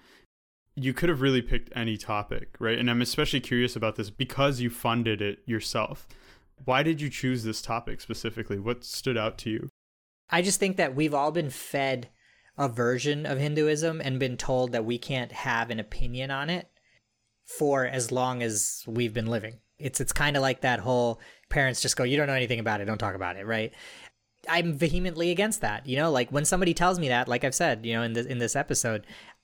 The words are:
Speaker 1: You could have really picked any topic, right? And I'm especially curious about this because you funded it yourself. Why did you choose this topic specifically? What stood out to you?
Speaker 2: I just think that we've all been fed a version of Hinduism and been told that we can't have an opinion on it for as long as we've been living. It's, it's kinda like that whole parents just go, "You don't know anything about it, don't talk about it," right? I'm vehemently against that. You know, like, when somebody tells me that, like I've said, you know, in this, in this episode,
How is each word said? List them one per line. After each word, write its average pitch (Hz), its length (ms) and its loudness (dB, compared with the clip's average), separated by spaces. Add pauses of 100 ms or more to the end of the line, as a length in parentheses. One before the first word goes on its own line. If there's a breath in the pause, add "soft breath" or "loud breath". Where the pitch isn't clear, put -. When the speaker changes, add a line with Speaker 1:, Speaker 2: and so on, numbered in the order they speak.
(760 soft breath)
Speaker 1:
You 131 180 0
could 170 160 2
have 139 120 2
really 131 200 4
picked - 340 2
any 113 220 -2
topic, 107 600 -4
right? 113 180 0
And 120 120 2
I'm 120 120 4
especially 143 380 2
curious 123 360 0
about 110 200 -2
this 101 140 -4
because 139 500 0
you 120 100 0
funded 113 520 0
it 104 240 -2
yourself. 113 600 -2 (580 loud breath)
Why 131 180 4
did 160 180 0
you 143 80 -2
choose 127 340 -2
this 110 180 -4
topic 117 400 -4
specifically? 110 580 -6
What 120 240 -4
stood - 340 -2
out 110 220 -2
to 113 100 -6
you? 110 200 -4 (600)
Speaker 2:
I 170 120 2
just 190 180 2
think 190 180 0
that 139 180 2
we've 151 180 2
all 147 180 2
been 156 180 0
fed 135 600 -2 (480 soft breath)
a 139 120 2
version 123 560 0
of 139 120 -2
Hinduism 151 640 2
and 131 180 -2
been 127 180 0
told 127 340 0
that 117 140 0
we 120 120 0
can't 127 340 -4
have 117 380 0
an 113 100 -4
opinion 127 520 -2
on 143 180 -4
it 175 200 -4 (760 soft breath)
for 139 400 2
as 123 260 -2
long 127 300 0
as 107 460 -2
we've 117 260 0
been 113 140 -2
living. 113 320 -4 (180)
It's, 139 220 -4
it's 135 140 -2
kinda 147 260 4
like 135 220 2
that 123 180 2
whole 120 400 2 (300 loud breath)
parents 131 320 2
just - 160 0
go, 131 60 2
"You 131 120 2
don't 147 120 2
know 139 60 0
anything 120 260 2
about 107 200 0
it, 101 60 -4
don't 107 120 -2
talk 101 180 -2
about 92 200 -4
it," 98 100 -12
right? 110 280 -2 (760 loud breath)
I'm 170 300 2
vehemently 170 540 2
against 202 300 0
that. 110 260 -4
You 127 100 0
know, 160 140 2
like, 123 200 2
when 147 140 2
somebody 180 280 4
tells 180 260 2
me 143 100 0
that, 123 180 2
like 120 160 0
I've 127 120 2
said, 120 300 0
you 113 80 -2
know, 117 100 0
in 117 100 -2
this, 147 120 0
in 131 120 -4
this 120 180 0
episode, 123 500 0 (380 loud breath)